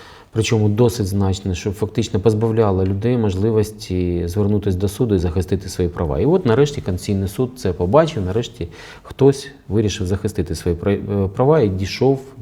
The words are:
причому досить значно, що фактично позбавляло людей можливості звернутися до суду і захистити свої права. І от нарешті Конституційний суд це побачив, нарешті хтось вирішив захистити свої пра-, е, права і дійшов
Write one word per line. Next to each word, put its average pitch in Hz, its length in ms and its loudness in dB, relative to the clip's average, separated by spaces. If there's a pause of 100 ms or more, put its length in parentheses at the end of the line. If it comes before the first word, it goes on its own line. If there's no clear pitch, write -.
(340)
причому 107 340 2
досить 104 380 2
значно, 95 480 0
що 101 160 -4
фактично 104 500 -2
позбавляло 107 640 2
людей 101 340 0
можливості 95 1080 0
звернутися 101 500 0
до 98 100 0
суду 107 260 0
і 92 40 4
захистити 90 500 -2
свої 87 220 -2
права. 73 300 -2
І 113 60 2
от 180 200 2
нарешті 139 340 2
Конституційний 98 480 -2
суд 127 280 -4
це 95 160 -2
побачив, 104 520 2
нарешті 98 440 -4 (340)
хтось - 460 2 (200)
вирішив 101 380 0
захистити 95 480 -2
свої 85 220 -2
пра-, 98 160 0
е, 98 360 -2
права 139 320 2
і 107 80 2
дійшов 98 520 0 (220)